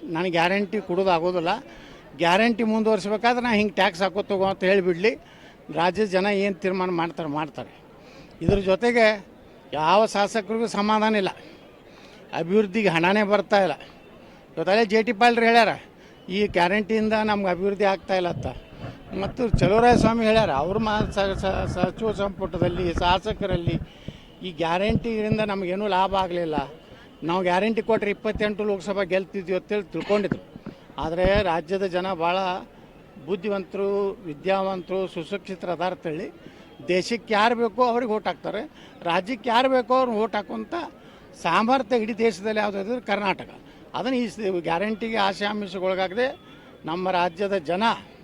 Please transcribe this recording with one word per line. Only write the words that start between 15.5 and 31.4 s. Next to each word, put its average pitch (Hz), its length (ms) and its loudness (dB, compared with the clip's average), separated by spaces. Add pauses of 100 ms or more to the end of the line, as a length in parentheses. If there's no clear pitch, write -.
"ಈ 202 180 0
ಗ್ಯಾರಂಟಿಯಿಂದ 208 680 2
ನಮ್ಗೆ 214 360 0
ಅಭಿವೃದ್ಧಿ 190 360 0
ಆಗ್ತಾ 196 300 0
ಇಲ್ಲ" 180 140 0
ಅಂತ. - 180 -6 (720)
ಮತ್ತು 214 380 -2
ಚಲುವರಾಯ 220 380 6
ಸ್ವಾಮಿ 226 280 4
ಹೇಳ್ಯಾರ, 220 260 4
ಅವ್ರ 160 280 0
ಮಾ-, 214 340 0
ಸ-, 196 300 0
ಸ-, 190 320 -2
ಸಚಿವ 185 380 -2
ಸಂಪುಟದಲ್ಲಿ 180 800 -2
ಶಾಸಕರಲ್ಲಿ 180 880 0 (640)
ಈ 185 100 -8
ಗ್ಯಾರಂಟಿಯಿಂದ 214 880 0
ನಮಗೇನೂ 196 480 -2
ಲಾಭ 190 260 2
ಆಗಲಿಲ್ಲ, 175 420 -2 (680)
ನಾವು 170 200 0
ಗ್ಯಾರಂಟಿ 202 400 2
ಕೊಟ್ಟರೆ 214 280 0
ಇಪ್ಪತ್ತೆಂಟು 208 540 -2
ಲೋಕಸಭಾ 196 380 -2
ಗೆಲ್ತಿದ್ವಿ 185 520 -2
ಅಂತೇಳಿ 208 280 -2
ತಿಳ್ಕೊಂಡಿದ್ರು. 185 600 -2 (560)
ಆದರೆ 180 440 2